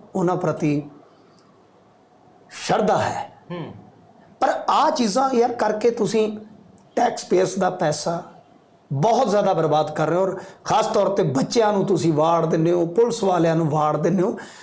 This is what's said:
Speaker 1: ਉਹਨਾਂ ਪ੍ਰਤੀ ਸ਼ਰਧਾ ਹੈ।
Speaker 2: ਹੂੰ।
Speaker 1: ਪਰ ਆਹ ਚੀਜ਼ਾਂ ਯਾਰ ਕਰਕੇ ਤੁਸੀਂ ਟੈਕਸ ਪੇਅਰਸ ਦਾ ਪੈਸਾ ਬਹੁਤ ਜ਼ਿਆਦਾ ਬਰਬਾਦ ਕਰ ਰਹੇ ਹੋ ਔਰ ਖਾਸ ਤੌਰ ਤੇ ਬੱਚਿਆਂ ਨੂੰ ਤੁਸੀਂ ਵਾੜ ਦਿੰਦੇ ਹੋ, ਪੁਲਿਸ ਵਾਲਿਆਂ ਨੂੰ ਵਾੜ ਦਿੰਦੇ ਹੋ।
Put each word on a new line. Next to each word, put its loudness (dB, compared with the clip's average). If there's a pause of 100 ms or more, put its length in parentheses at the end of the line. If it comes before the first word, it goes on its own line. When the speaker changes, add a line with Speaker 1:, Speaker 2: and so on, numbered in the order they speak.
(140)
Speaker 1:
ਉਹਨਾਂ 0
ਪ੍ਰਤੀ -2 (1700)
ਸ਼ਰਧਾ 0
ਹੈ। -4 (180)
Speaker 2:
ਹੂੰ। -10 (680)
Speaker 1:
ਪਰ -2
ਆਹ 2
ਚੀਜ਼ਾਂ 0
ਯਾਰ 2
ਕਰਕੇ 0
ਤੁਸੀਂ 0 (580)
ਟੈਕਸ 0
ਪੇਅਰਸ 0
ਦਾ 0
ਪੈਸਾ -4 (680)
ਬਹੁਤ 2
ਜ਼ਿਆਦਾ 2
ਬਰਬਾਦ 2
ਕਰ -2
ਰਹੇ 0
ਹੋ 2
ਔਰ -2 (240)
ਖਾਸ 2
ਤੌਰ 2
ਤੇ 0
ਬੱਚਿਆਂ 2
ਨੂੰ 0
ਤੁਸੀਂ 2
ਵਾੜ 2
ਦਿੰਦੇ 2
ਹੋ, 2
ਪੁਲਿਸ 0
ਵਾਲਿਆਂ 2
ਨੂੰ 0
ਵਾੜ 0
ਦਿੰਦੇ 0
ਹੋ। -4 (240)